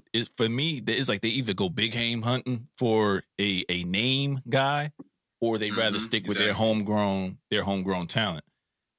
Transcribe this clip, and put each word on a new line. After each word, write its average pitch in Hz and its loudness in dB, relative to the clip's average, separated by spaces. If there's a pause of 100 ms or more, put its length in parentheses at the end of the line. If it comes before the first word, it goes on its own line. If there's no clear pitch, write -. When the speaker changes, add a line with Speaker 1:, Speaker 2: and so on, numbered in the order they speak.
(120)
Speaker 1:
it's, 117 -2
for 113 2
me, 147 -2
it's 131 0
like 101 0
they 110 0
either 117 -2
go 95 0
big 107 -2
game 117 -2
hunting 123 -2 (100)
for 107 4 (160)
a, 98 0
a 90 -2
name 131 0
guy, 143 0 (480)
or 113 2
they'd 107 -2
rather 107 2
Speaker 2:
Mm-hmm, - -
Speaker 1:
stick 107 0
with 101 2
their 104 2
Speaker 2:
exactly. - 2
Speaker 1:
homegrown, 104 0 (120)
their 104 0
homegrown 92 -2
talent. 98 -2 (540)